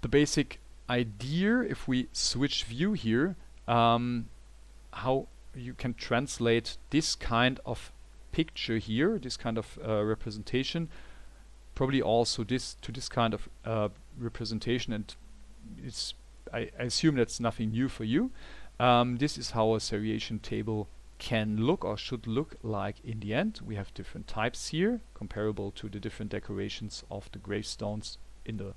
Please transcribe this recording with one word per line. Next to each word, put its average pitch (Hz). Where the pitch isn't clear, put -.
The 120
basic 143
idea, 131
if 233
we 127
switch -
view 139
here, 127
um, 117
how 131
you 127
can 123
translate 117
this 156
kind 123
of -
picture -
here, 123
this 131
kind 113
of, -
uh, 107
representation, 117
probably 135
also 117
this, 120
to -
this 123
kind 117
of, -
uh, 107
representation, 117
and 107
it's, -
I, 113
I 123
assume 143
that's 120
nothing 113
new 123
for -
you. 160
Um, 123
this 143
is 127
how 110
a 110
seriation 107
table 107
can 107
look 127
or 107
should 113
look 123
like 104
in 110
the 104
end. 208
We 110
have 101
different -
types -
here, 208
comparable 104
to -
the 101
different 104
decorations 101
of 101
the 104
gravestones 104
in 113
the 98